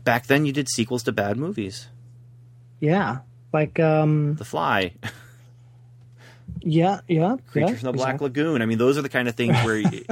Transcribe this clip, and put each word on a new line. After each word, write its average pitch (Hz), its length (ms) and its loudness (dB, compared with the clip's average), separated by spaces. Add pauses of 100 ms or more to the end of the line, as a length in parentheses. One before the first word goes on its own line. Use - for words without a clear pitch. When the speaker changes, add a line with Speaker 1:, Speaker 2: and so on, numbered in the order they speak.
Speaker 1:
Back 120 220 0
then, 143 200 2
you 139 60 -2
did 135 160 -4
sequels 120 360 -2
to 131 80 -2
bad 107 240 -2
movies. 123 520 -8 (920)
Speaker 2:
Yeah, 151 380 0 (340)
like, 151 280 0
um, 151 560 2
Speaker 1:
The - 80 -10
Fly. 120 580 -2
<laughs> - 0 - (1600)
Speaker 2:
Yeah, 170 440 2
yeah, 175 300 2 (100)
Speaker 1:
Creatures 151 240 0
Speaker 2:
yeah, 254 80 -4
Speaker 1:
in 117 60 -10
the 127 80 -4
Black 131 240 -2
Speaker 2:
exactly. 147 100 -6
Speaker 1:
Lagoon. 143 340 0
I 110 60 0
mean, 113 100 0
those 127 220 4
are 151 40 -4
the 139 60 -6
kind 123 200 -2
of 117 80 -4
things 123 280 2
where 110 180 0
Speaker 2:
<laughs> - 0 -
Speaker 1:
y-, - 300 0